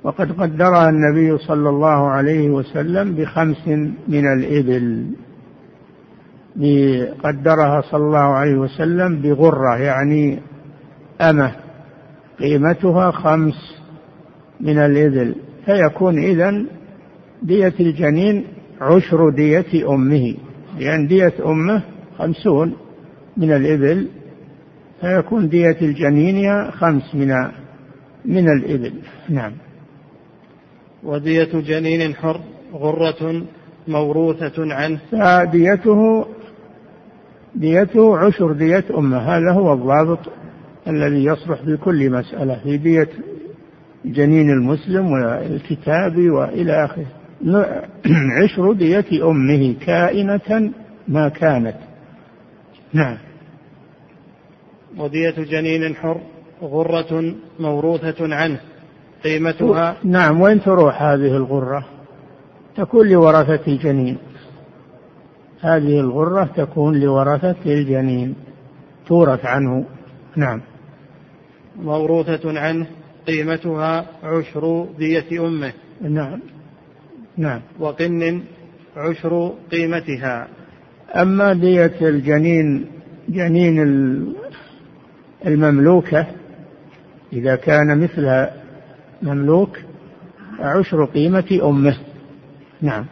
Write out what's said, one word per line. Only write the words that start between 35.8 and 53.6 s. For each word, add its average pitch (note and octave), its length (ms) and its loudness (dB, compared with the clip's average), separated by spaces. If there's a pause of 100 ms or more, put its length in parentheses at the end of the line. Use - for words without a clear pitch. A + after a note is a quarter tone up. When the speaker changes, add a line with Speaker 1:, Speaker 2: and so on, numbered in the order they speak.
Speaker 1:
ديته F#3+ 640 4
عشر F3+ 340 2
دية D#3+ 320 2 (140)
أمه، C3 200 0
هذا E3+ 340 0
هو F3+ 200 2
الضابط D3 460 2 (720)
الذي C#3+ 360 0
يصلح D3+ 380 -4
في D3+ 140 -2
كل D3 340 0
مسألة، B2+ 520 -4
في C#3+ 140 -4
دية D#3+ 320 2 (960)
جنين D3 460 2
المسلم D#3 640 0
والكتاب D#3 1040 -2
وإلى D#3 680 0
آخره. D3 220 -8 (360)
<clears throat> D#3+ 1000 0
عشر G3 300 2
دية E3+ 580 0
أمه C3+ 440 2 (120)
كائنة G3+ 840 0 (360)
ما D3+ 200 0
كانت. C3 480 -2 (1160)
نعم. C3+ 240 0 (1800)